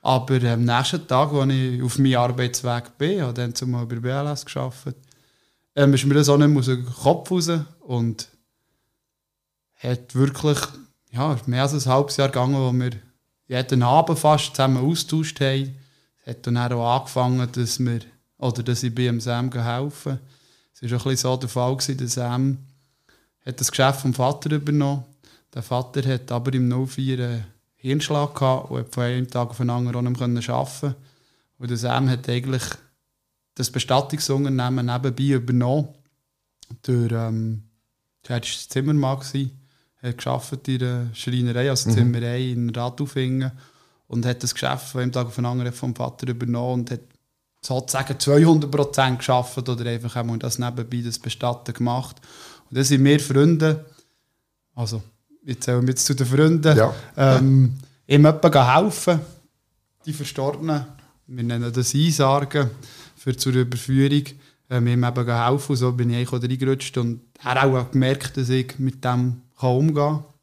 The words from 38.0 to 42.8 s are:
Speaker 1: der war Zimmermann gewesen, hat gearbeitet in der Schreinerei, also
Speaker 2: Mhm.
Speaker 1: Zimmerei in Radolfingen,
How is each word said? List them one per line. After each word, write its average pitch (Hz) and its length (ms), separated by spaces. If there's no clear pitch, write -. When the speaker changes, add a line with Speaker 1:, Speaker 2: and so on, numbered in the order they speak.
Speaker 1:
der 123 80
war 117 60
Zimmermann 135 800
gewesen, 135 320
hat 123 160
gearbeitet 131 500
in 131 120
der 123 340
Schreinerei, 123 560
also 123 180
Speaker 2:
Mhm. 110 60
Speaker 1:
Zimmerei 120 560
in 120 200
Radolfingen, 127 840